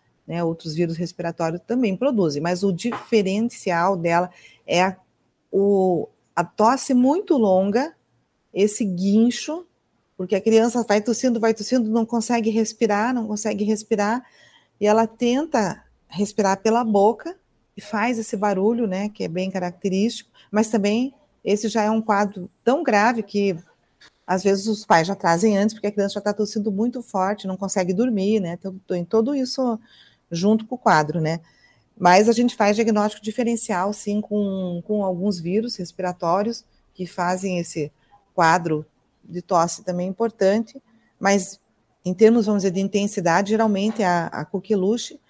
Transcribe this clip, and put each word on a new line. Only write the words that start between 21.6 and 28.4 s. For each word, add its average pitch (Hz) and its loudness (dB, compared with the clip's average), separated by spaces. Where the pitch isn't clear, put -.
já 214 -2
é 214 0
um 220 0
quadro 202 -2
tão 269 2
grave 233 2
que, 202 -2
às 185 -2
vezes, 196 2
os 214 -4
pais 165 6
já 190 -4
trazem 190 2
antes, 214 2
porque - -6
a 208 -2
criança 202 -2
já 208 -8
tá 208 -2
tossindo 208 -4
muito 233 -4
forte, 196 -4
não 190 -6
consegue 185 -2
dormir, 214 0
né, 170 -4